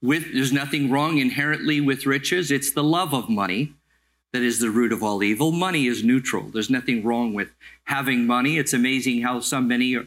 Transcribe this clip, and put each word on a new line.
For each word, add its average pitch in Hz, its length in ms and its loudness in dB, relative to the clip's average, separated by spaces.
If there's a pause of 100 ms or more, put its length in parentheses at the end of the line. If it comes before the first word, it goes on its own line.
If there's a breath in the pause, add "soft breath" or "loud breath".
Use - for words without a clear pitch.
With, 156 320 -2
there's 131 200 -2
nothing 143 380 0
wrong 147 280 2
inherently 147 640 0
with 135 260 0
riches. 143 440 0
It's 135 200 0
the 147 140 0
love 160 280 2
of 123 160 -2
money 104 460 -2 (580)
that 127 100 -2
is 117 180 0
the 113 100 0
root 113 220 2
of 104 100 -4
all 104 200 0
evil. 110 300 2
Money 170 360 0
is 107 160 -2
neutral. 123 440 0
There's 107 220 -4
nothing 123 320 -2
wrong 117 320 -2
with 101 200 -6 (300 loud breath)
having 131 420 0
money. 123 300 2
It's 139 160 0
amazing 127 500 0
how 123 180 -2
some 127 280 0
many, 123 280 2 (100)